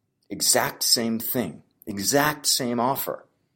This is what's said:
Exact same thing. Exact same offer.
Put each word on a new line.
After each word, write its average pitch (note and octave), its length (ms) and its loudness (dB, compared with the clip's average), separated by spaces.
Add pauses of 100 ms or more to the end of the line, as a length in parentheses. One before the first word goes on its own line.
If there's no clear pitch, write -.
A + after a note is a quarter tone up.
(300)
Exact A#2+ 540 0
same A2+ 360 2
thing. G#2+ 440 -4 (220)
Exact C#3 600 0
same A#2+ 340 0
offer. - 460 -2 (300)